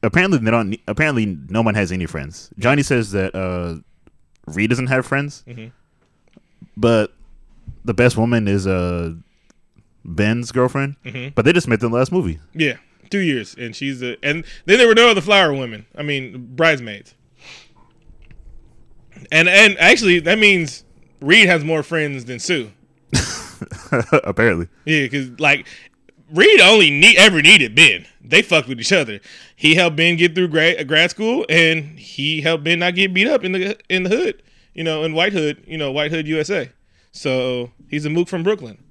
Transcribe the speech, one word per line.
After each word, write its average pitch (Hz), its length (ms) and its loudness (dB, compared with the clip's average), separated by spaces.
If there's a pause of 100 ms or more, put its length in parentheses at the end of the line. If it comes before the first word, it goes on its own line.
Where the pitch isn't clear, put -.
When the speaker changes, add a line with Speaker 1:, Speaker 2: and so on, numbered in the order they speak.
Speaker 1:
apparently 170 380 0
they 110 100 -2
don't 113 220 0
ne-, 107 160 -10
apparently 110 500 -2 (120)
no 95 120 -2
one 110 140 0
has 98 160 -2
any 90 160 -6
friends. 76 500 -14
Johnny 131 240 0
says 120 300 -2
that, 95 240 -4
uh, 90 400 -6 (720)
Reed 101 240 -2
doesn't 123 160 -4
have 131 180 -2
friends, 143 420 -8
Speaker 2:
Mm-hmm. 120 200 -18 (1080)
Speaker 1:
but 110 380 2 (720)
the 117 80 -4
best 120 240 2
woman 113 300 0
is, 98 180 0
uh, 87 480 -2 (920)
Ben's 107 480 -4
girlfriend. 139 440 -2 (100)
Speaker 2:
Mm-hmm. 127 300 -14
Speaker 1:
But 110 100 0
they 156 80 6
just 170 140 0
met 113 160 0
in 117 80 -2
the 113 40 -2
last 127 160 0
movie. 110 280 -4 (140)
Speaker 2:
Yeah, 147 240 -4 (320)
two 202 100 -4
years, 139 380 -4
and 117 180 -14
she's 139 240 -10
the, 123 240 -8
and 156 220 -4 (200)
then 196 120 4
there 240 100 6
were 226 80 6
no 233 140 6
other 196 120 0
flower 185 300 2
women. 117 340 -8 (100)
I 147 80 -10
mean, 127 520 -8
bridesmaids. 127 580 -4 (2250)
And, 165 180 4
and 202 300 6
actually, 190 400 4
that 170 200 0
means 185 440 2 (380)
Reed 180 260 4
has 170 160 2
more 156 200 -2
friends 147 420 -6
than 120 140 -12
Sue. 131 320 -4 (420)
Speaker 1:
<laughs> - 380 -4 (600)
Apparently. 101 560 0 (180)
Speaker 2:
Yeah, 151 220 0
'cause, 131 320 -6
like, 143 280 -2 (640)
Reed 330 300 6
only 190 300 6
need, 175 260 4
ever 185 240 6
needed 147 340 4
Ben. 123 300 4 (180)
They 151 180 2
fucked 160 260 -2
with 127 120 -10
each 113 120 -4
other. 120 280 -2 (360)
He 160 200 4
helped 170 200 2
Ben 165 220 2
get 165 180 0
through 180 140 0
gra-, 160 340 0
grad 156 280 0
school, 226 380 -4
and 160 480 0
he 147 440 -6
helped 160 220 -2
Ben 170 160 -2
not 175 160 -2
get 190 180 0
beat 190 140 0
up 285 160 0
in 185 100 -4
the, 190 240 -6 (120)
in 185 140 -2
the 185 60 -4
hood, 269 340 -4 (300)
you 160 100 -10
know, 156 200 -4
in 160 100 -6
White 180 200 -2
Hood, 151 320 -4
you 160 120 -14
know, 147 140 -6
White 147 200 -4
Hood, 160 160 -6
U 156 120 -4
S 147 100 -6
A. 175 200 -6 (420)
So 127 600 -6 (180)
he's 147 160 -6
a 151 40 -4
mook 170 180 -2
from 170 160 -8
Brooklyn. 165 340 -6 (140)